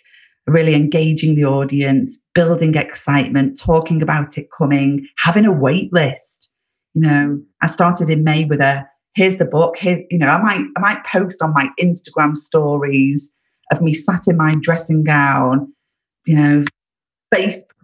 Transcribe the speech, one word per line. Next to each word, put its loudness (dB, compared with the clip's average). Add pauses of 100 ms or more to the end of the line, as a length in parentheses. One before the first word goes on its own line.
(460)
really 2
engaging 0
the 2
audience, 0 (140)
building 2
excitement, -2
talking 0
about -4
it -10
coming, 0 (100)
having 2
a 4
wait 0
list. -4 (420)
You 2
know, 2 (220)
I -2
started 0
in 0
May 0
with -2
a, 0 (280)
"Here's 2
the 0
book." 0
Here's, -2 (100)
you 0
know, 2
I 2
might, 0 (120)
I -4
might -2
post -4
on -2
my 0 (100)
Instagram -2
stories -2 (380)
of -2
me 2
sat -2
in 2
my 0
dressing -2
gown, 0 (540)
you 2
know, 4 (680)
face, -2 (200)